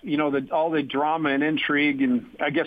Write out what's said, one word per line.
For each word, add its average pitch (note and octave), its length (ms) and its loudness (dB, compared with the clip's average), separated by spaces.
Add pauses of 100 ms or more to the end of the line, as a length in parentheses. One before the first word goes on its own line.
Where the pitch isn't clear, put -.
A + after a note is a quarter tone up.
you D#3 160 -2
know, D3 140 2
the, C3+ 200 0
all D#3+ 200 0
the D#3 100 0
drama D3 480 0
and C#3 140 2
intrigue, D3 580 0
and B2 380 0
I D3+ 100 -2
guess E3 180 0